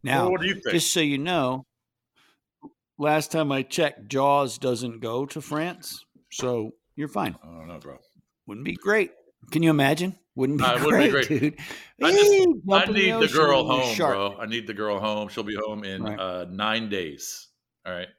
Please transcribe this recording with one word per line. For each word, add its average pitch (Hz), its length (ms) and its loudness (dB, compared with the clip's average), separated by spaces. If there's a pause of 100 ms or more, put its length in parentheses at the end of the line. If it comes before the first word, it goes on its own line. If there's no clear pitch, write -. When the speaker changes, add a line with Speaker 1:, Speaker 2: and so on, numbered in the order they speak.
Speaker 1:
Now, 135 220 0
Speaker 2:
Well, 180 80 2
what 180 100 0
do 185 60 0
you 196 60 -2
think? 196 180 -6
Speaker 1:
just 165 200 2
so 175 80 2
you 143 180 2
know, 135 460 -2 (1300)
last 151 340 0
time 156 200 0
I 135 100 0
checked, 135 460 -2
Jaws 139 500 2
doesn't 120 420 -4
go 120 260 -4
to 147 140 -12
France, 160 640 -10 (260)
so 120 420 -4 (220)
you're 143 140 -8
fine. 90 340 -4
Speaker 2:
I 76 40 -20
don't 82 220 -18
know, 85 100 -16
bro. 71 200 -18 (480)
Speaker 1:
Wouldn't 110 180 -14
be 175 100 -6
great. 202 360 0 (400)
Can 160 120 0
you 160 80 6
imagine? 156 480 0 (160)
Wouldn't 131 240 0
be 131 60 0
Speaker 2:
Uh, 123 140 2
it 131 60 0
wouldn't - 180 4
be 240 80 6
Speaker 1:
great, 135 180 2
Speaker 2:
great. 143 120 0
Speaker 1:
dude. 147 180 -2 (440)
Speaker 2:
I 320 100 4
just, 415 200 8
Speaker 1:
Eee, 381 140 6
Speaker 2:
I - 0 - (220)
Speaker 1:
jump 196 200 4
in 208 60 0
the 202 60 4
Speaker 2:
need 190 100 4
the - 60 0
Speaker 1:
ocean - 220 2
Speaker 2:
girl 143 280 6
Speaker 1:
with 127 120 2
a - 40 2
Speaker 2:
home, 117 140 -2
Speaker 1:
shark. 135 180 2
Speaker 2:
bro. 101 240 -2
I 113 80 -8
need 110 200 -6
the 110 80 -8
girl 104 260 -2
home. 107 280 -4
She'll 107 160 -8
be 104 120 -6
home 107 280 -6
in, 95 180 -6
Speaker 1:
Right. 107 180 -6
Speaker 2:
uh, 90 280 -6
nine 107 400 -4
days. 85 600 -8 (360)
All 90 80 -10
right. 90 160 -10 (100)